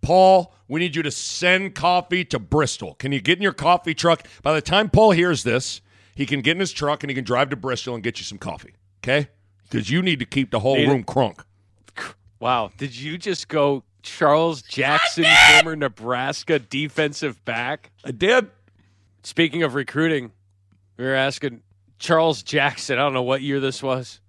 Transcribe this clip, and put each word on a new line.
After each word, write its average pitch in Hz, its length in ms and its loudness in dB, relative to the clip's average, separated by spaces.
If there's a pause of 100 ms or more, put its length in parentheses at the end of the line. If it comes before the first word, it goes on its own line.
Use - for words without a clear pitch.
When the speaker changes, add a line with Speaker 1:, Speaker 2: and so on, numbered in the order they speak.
Speaker 1:
"Paul, 185 520 6 (140)
we 147 120 -4
need 170 160 -2
you 165 80 -4
to 147 80 -2
send 185 640 -2
coffee 180 500 0
to 135 140 -4
Bristol. 131 560 -2
Can 135 160 -8
you 139 80 -2
get 156 180 2
in 196 60 -6
your 190 100 0
coffee 165 400 0
truck?" 165 320 0 (160)
By 147 120 0
the 156 80 0
time 196 280 0
Paul 214 220 6
hears 170 320 2
this, 123 380 -4 (340)
he 139 100 -4
can 139 160 -4
get 127 100 0
in 170 80 -2
his 190 120 -4
truck 147 320 -4
and 143 80 -8
he 127 40 -6
can 131 100 -6
drive 123 240 0
to 139 60 -6
Bristol 123 380 -8
and 113 100 -10
get - 160 -6
you 98 40 -12
some 101 140 -14
coffee, - 360 -12 (300)
okay? 139 240 0 (420)
'Cause 110 200 -4
you 170 120 2
need 175 180 0
to 123 60 -6
keep 135 260 -2
the 117 100 0
whole 135 160 2
Speaker 2:
Need 147 100 4
it. 139 40 4
Speaker 1:
room 131 120 2
crunk. - 380 -2 (1000)
Speaker 2:
Wow. 117 380 -2
Did 135 180 -10
you 151 220 -10
just 175 300 -6
go 147 360 0 (200)
Charles 156 580 2
Jackson, 622 640 0
Speaker 1:
I 640 40 6 (220)
did! 719 120 8
Speaker 2:
former - 120 -4
Nebraska 131 840 -2
defensive 143 840 -4
back? 120 480 -8 (140)
Speaker 1:
I 135 60 -10
did. 208 360 0 (760)
Speaker 2:
Speaking 165 400 -2
of 131 120 -2
recruiting, 143 560 -2 (680)
we 120 60 -8
were 131 120 -2
asking 135 460 -4 (380)
Charles 160 440 2
Jackson, 139 540 -2
I 127 40 0
don't 143 120 0
know 127 100 -2
what 135 180 -2
year 139 180 -2
this 135 240 -4
was. 131 460 -6